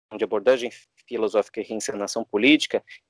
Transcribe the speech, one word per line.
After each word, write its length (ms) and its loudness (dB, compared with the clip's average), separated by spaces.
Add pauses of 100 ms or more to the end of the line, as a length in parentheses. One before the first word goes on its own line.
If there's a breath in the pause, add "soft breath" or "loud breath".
(180)
de 60 -2
abordagem 460 2 (380)
filosófica 540 -2
e 20 -8
reencenação 600 -6
política 580 2 (260 loud breath)